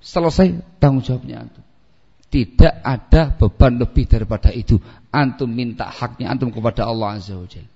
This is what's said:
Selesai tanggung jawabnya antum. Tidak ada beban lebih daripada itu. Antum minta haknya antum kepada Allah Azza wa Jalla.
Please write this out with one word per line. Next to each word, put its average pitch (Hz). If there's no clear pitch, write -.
Selesai 175
tanggung 135
jawabnya 127
antum. -
Tidak -
ada 135
beban 120
lebih 123
daripada 110
itu. 107
Antum 135
minta 117
haknya 117
antum 127
kepada 110
Allah 107
Azza 95
wa 90
Jalla. -